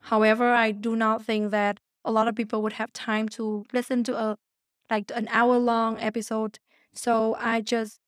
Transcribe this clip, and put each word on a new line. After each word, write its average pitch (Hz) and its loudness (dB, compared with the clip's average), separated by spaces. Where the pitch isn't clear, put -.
However, 220 4
I 226 4
do 214 -4
not 226 0
think 214 -2
that 208 0
a - -2
lot 220 4
of 220 -4
people 220 -2
would 214 -2
have - -6
time 220 -2
to 214 -4
listen 247 0
to 247 -4
a, 214 -2
like, 208 -2
an 220 -4
hour-long 233 2
episode. 220 -4
So 226 0
I 226 0
just 220 -4